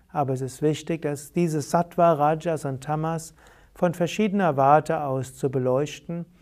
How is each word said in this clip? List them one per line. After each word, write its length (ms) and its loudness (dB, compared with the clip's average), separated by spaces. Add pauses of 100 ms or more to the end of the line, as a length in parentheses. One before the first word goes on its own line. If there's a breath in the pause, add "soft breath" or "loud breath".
aber 240 -2
es 80 -4
ist 220 -10
wichtig, 400 -2
dass 300 -6
diese 280 0
Sattva, 540 2
Rajas 500 0
und 180 -6
Tamas 520 -4 (400 soft breath)
von 180 0
verschiedener 640 0
Warte 460 4
aus 320 -4
zu 160 -2
beleuchten, 760 -2 (160 soft breath)